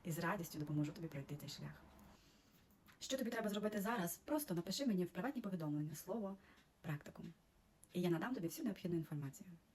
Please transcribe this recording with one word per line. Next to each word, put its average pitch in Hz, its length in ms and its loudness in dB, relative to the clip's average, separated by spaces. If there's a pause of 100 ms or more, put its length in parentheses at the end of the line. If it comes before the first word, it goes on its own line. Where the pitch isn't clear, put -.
і 170 80 -2
з 156 60 0
радістю 175 400 0
допоможу 151 340 2
тобі 165 160 -8
пройти 147 280 -6
цей - 120 -10
шлях. - 340 -10 (1160)
Що 262 180 -2
тобі 233 120 0
треба 220 180 0
зробити 208 320 2
зараз? 196 440 2
Просто 294 300 2
напиши 185 320 2
мені 185 180 6
в 170 40 0
приватні 233 340 0
повідомлення 156 520 0
слово 196 420 -2 (440)
"практикум". - 520 -6 (600)
І 180 80 0
я 175 100 4
надам 170 240 4
тобі 190 120 0
всю 311 180 -4
необхідну 185 320 2
інформацію. 151 540 -4 (240)